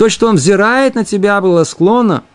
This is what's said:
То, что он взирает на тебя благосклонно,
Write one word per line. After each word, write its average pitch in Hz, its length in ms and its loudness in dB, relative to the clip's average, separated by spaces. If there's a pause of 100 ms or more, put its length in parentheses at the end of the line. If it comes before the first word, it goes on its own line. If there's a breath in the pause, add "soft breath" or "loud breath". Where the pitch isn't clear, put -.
То, 220 80 4
что 226 200 0
он 214 80 2
взирает 214 580 0
на 226 100 -2
тебя 202 380 -2
благосклонно, 185 800 0 (120)